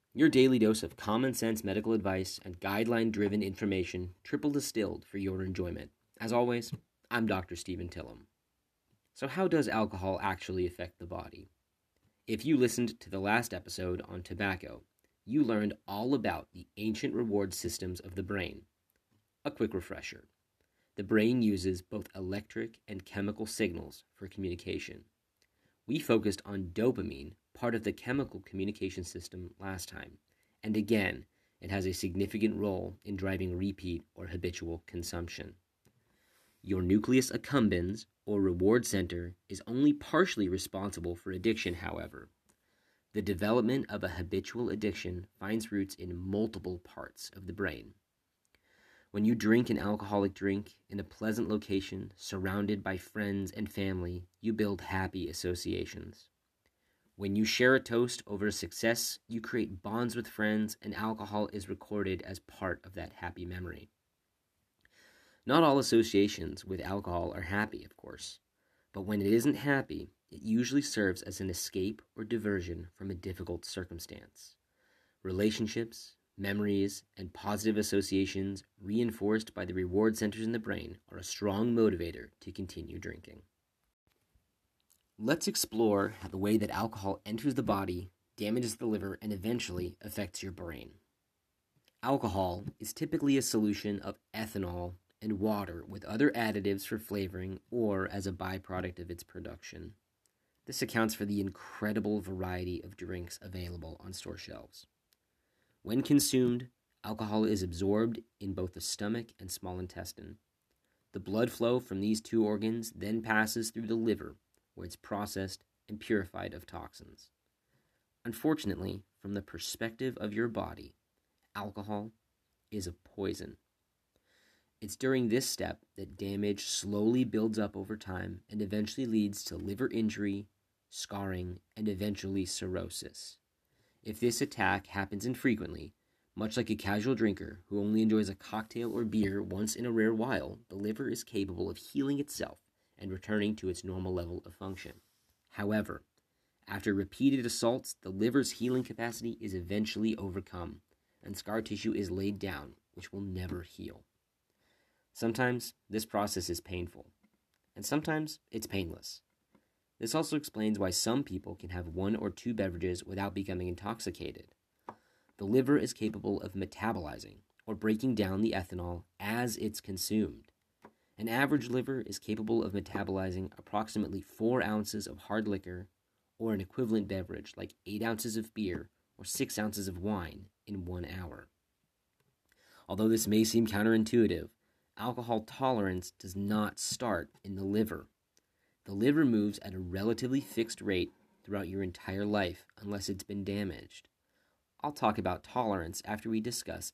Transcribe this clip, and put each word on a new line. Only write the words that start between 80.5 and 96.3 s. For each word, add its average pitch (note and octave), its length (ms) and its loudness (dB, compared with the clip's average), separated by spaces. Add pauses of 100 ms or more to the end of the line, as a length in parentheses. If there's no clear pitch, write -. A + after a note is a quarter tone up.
the A#2 80 -2
brain F2 380 -6 (120)
are F2+ 80 -12
a F2+ 60 -10
strong G#2 500 0
motivator F2 540 2 (140)
to F#2+ 100 -12
continue - 440 -8
drinking. - 460 -12 (1800)
Let's C#3 280 0
explore G#2 720 4
how F#2+ 80 -8
the F#2 100 -6
way G#2 200 4
that G#2 120 0
alcohol F#2+ 560 -2
enters A#2 300 -2
the B2+ 80 0
body, F#2+ 480 0 (240)
damages A2 400 -2
the A#2+ 100 -6
liver, G2 340 -2
and G#2+ 120 -4
eventually F2+ 680 -4
affects G2+ 440 -8
your F#2+ 80 -6
brain. E2 380 -10 (1120)
Alcohol G2 640 2 (120)
is A2 140 -10
typically C#3+ 440 2
a C3 60 4
solution G#2 560 2
of - 220 -8 (120)
ethanol F2+ 600 -4 (280)
and G#2+ 200 -2
water G2 480 0
with G2+ 160 -12
other C#3 320 4